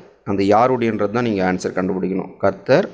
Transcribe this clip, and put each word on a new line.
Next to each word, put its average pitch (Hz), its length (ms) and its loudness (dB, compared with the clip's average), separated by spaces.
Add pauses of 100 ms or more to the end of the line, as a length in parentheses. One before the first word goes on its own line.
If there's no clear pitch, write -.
(240)
அந்த 98 200 -2
யாருடையன்றது 110 640 2
தான் 117 140 -2
நீங்க 95 300 0
ஆன்சர் 92 220 -6
கண்டுபிடிக்கணும். 92 640 -4
"கர்த்தர் 127 560 0